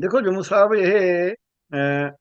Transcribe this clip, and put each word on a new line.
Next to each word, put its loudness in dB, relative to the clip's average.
ਦੇਖੋ 0
ਜੰਮੂ -2
ਸਾਹਿਬ, 2
ਇਹ, 2
ਅਹ, -2